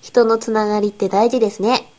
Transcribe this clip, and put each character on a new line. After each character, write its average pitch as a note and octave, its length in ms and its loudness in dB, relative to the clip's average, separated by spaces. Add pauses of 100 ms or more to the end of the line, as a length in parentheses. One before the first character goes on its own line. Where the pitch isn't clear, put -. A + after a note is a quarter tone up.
人 - 240 0
の A3 140 2
つ A3+ 120 -6
な G#3+ 160 0
が G#3 140 0
り G#3 80 0
っ G3+ 40 -6
て F#3+ 180 -4
大 G#3 180 2
事 B3 120 0
で G#3 100 2
す - 100 -12
ね。 A#3 380 -2